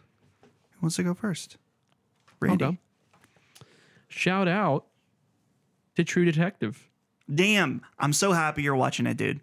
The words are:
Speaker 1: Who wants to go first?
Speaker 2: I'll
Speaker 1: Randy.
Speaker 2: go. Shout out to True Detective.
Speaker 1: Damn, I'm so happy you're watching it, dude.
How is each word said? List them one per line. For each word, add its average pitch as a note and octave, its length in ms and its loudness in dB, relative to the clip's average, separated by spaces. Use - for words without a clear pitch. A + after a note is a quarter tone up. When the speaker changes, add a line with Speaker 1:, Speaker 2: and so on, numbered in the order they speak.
Speaker 1:
Who - 400 -18
wants D#3+ 140 -2
to F#3 60 -4
go F3+ 120 -2
first? - 420 -8
Speaker 2:
I'll - 120 -20
Speaker 1:
Randy. - 240 2
Speaker 2:
go. E3+ 120 -2
Shout F#3 400 0
out E3 380 0
to E3+ 80 2
True F3 200 0
Detective. D#3+ 640 -2
Speaker 1:
Damn, F3+ 500 2
I'm C#3+ 140 0
so G3 200 2
happy D3+ 300 0
you're C#3+ 140 0
watching B2+ 300 0
it, A#2 100 -2
dude. A2+ 260 -4